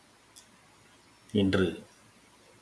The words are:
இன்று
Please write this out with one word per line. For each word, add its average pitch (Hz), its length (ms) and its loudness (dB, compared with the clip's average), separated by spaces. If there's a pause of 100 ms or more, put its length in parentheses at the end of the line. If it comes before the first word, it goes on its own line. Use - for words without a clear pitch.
(1300)
இன்று 98 340 2 (960)